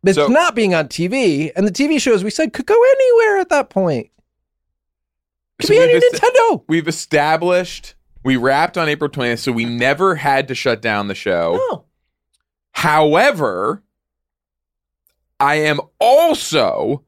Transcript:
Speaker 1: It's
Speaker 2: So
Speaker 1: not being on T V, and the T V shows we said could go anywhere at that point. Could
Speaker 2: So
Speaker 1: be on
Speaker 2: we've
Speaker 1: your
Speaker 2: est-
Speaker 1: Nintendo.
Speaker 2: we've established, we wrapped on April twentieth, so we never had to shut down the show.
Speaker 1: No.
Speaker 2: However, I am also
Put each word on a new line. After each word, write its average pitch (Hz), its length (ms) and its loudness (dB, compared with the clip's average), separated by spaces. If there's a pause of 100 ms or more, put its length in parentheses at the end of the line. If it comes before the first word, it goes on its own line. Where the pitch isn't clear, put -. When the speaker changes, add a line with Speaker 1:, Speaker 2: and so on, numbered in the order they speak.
Speaker 1:
It's 185 120 2
Speaker 2:
So 233 120 2
Speaker 1:
not 302 280 2
being 208 180 0
on 156 140 0
T 165 200 -4
V, 170 480 -2
and 190 120 0
the 196 40 -2
T 269 160 -2
V 302 120 0
shows 208 240 0
we 214 80 -4
said 311 220 -4
could - 120 -10
go 427 100 2 (200)
anywhere 466 440 2
at 359 100 -4
that 285 200 0
point. 151 400 -2 (1500)
Could - 80 -6
Speaker 2:
So 415 80 2
Speaker 1:
be 480 60 6
on 508 60 4
Speaker 2:
we've 480 140 4
Speaker 1:
your 494 140 4
Speaker 2:
est- - 60 -2
Speaker 1:
Nintendo. 466 460 2
Speaker 2:
we've 160 200 -2
established, 170 1080 -2 (280)
we 131 140 0
wrapped 135 400 0
on 160 120 -2
April 147 200 -4
twentieth, 120 300 -4
so 135 120 -6
we 117 140 -4
never 139 500 -2
had 139 320 -2
to 127 80 -8
shut 113 260 -4
down 104 260 -4
the 98 80 -8
show. 87 440 -2 (100)
Speaker 1:
No. 170 160 -10 (840)
Speaker 2:
However, 156 1120 0 (1600)
I 143 160 0
am 151 260 -2 (180)
also 147 1080 0